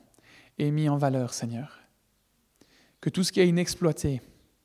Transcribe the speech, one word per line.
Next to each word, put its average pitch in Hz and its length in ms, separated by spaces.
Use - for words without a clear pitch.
et 147 140
mis 151 160
en 143 80
valeur, 131 380
Seigneur. 117 480
Que - 80
tout 180 160
ce - 80
qui 190 80
est 180 60
inexploité, 165 760